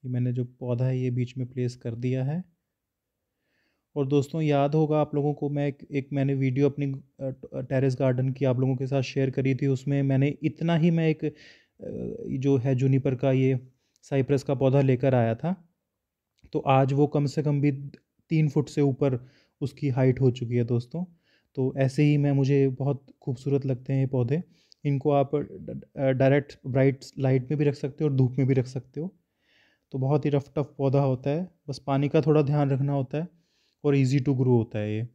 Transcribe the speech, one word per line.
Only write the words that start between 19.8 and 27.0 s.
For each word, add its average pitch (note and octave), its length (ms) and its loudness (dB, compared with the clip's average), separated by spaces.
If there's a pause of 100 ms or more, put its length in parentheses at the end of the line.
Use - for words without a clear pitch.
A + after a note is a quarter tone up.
हाइट C3 320 2
हो C3 100 4
चुकी A#2+ 240 -6
है A#2+ 80 2
दोस्तों। B2 420 -4 (500)
तो C3+ 220 -2
ऐसे C3+ 260 2
ही D3 140 4
मैं, C#3+ 140 2
मुझे C#3 360 2
बहुत C3+ 380 -4 (160)
खूबसूरत C#3 440 -4
लगते C3 280 -4
हैं C3+ 60 0
ये C3+ 60 2
पौधे। C3+ 380 0 (420)
इनको C#3+ 260 0
आप, C#3 240 2
अ, D3 40 0 (600)
डायरेक्ट C3+ 680 2
ब्राइट C3+ 320 2 (200)